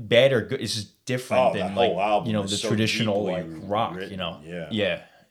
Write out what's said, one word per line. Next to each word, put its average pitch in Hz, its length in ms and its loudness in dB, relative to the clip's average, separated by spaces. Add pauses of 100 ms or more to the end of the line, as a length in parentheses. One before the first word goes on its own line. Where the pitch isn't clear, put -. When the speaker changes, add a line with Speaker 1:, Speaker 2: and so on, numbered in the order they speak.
Speaker 1:
bad 127 260 8
or 110 80 2
good. - 180 -6
It's 110 140 -4
just - 320 -10
different 127 360 0
Speaker 2:
Oh, 113 120 4
Speaker 1:
than, 95 140 -2
Speaker 2:
that 98 120 -6
Speaker 1:
like, 113 100 4
Speaker 2:
whole 90 120 -2
album 104 240 2
Speaker 1:
you 110 80 -2
know, 104 80 0
Speaker 2:
is 98 80 -4
Speaker 1:
the 104 80 -2
Speaker 2:
so 113 100 -4
Speaker 1:
traditional, 107 580 0
Speaker 2:
deeply 85 280 -4
Speaker 1:
like, 95 160 -10
rock, 98 240 0
Speaker 2:
written. 92 160 -10
Speaker 1:
you 98 80 -10
know? 80 260 -6
Speaker 2:
Yeah. 82 280 -10
Speaker 1:
Yeah. 95 300 0 (280)